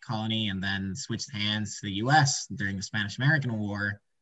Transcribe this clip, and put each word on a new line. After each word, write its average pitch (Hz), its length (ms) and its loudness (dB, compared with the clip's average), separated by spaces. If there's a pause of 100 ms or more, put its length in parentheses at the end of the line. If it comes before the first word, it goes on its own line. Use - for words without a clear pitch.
colony 110 440 0
and 95 140 -2
then 98 320 -2
switched - 360 -6
hands 107 480 -2
to 104 80 -6
the 98 60 -2
U 110 180 0
S 143 440 4
during 101 200 -2
the 92 60 -4
Spanish-American 120 760 0
War. 101 440 -2 (200)